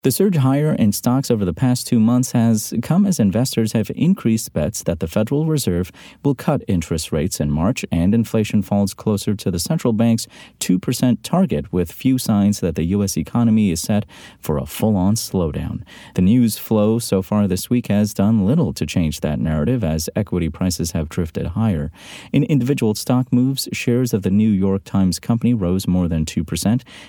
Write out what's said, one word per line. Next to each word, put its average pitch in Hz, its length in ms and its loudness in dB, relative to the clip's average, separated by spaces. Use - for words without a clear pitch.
The 135 80 2
surge 190 260 2
higher 143 360 2
in 107 180 2
stocks 123 400 0
over 107 120 2
the 87 120 -2
past 123 320 0
two 120 120 2
months 120 320 2
has 113 400 2
come 190 240 2
as 185 120 0
investors 110 540 2
have 107 220 0
increased 120 580 0
bets - 300 -2
that 82 160 -2
the 90 80 -4
Federal 139 400 0
Reserve 92 440 0
will 139 120 2
cut 139 320 -2
interest 85 440 -2
rates 78 300 -2
in 73 80 -2
March 80 420 0
and 87 220 2
inflation 110 480 0
falls 101 320 0
closer 107 400 -2
to 98 160 -4
the 87 100 -2
central 143 320 -2
bank's 113 360 2
two - 180 0
percent 123 460 0
target, 131 500 0
with 90 180 0
few 131 280 0
signs 101 400 2
that 85 160 -2
the 80 100 0
U 101 180 0
S 95 140 -2
economy 110 540 2
is 80 100 -2
set 104 240 -2
for 76 180 -2
a 69 100 -4
full-on 104 480 0
slowdown. 78 680 -4
The 90 80 0
news 113 380 4
flow 110 400 0
so 95 240 -2
far 104 240 0
this 92 220 -4
week 123 180 -2
has 104 260 0
done 101 320 2
little 113 280 2
to - 120 -4
change 78 360 -2
that 76 180 -2
narrative 80 440 0
as 80 320 -2
equity 90 320 -2
prices 85 440 -2
have 80 180 -4
drifted 80 380 -4
higher. 85 440 -2
In 143 120 2
individual 127 500 0
stock 123 400 -2
moves, 127 400 0
shares 123 400 0
of 104 80 0
the 95 100 0
New 107 200 4
York 98 340 0
Times 95 340 0
Company 117 360 0
rose 92 320 0
more 87 200 2
than 80 160 0
two - 220 -4
percent 101 400 -4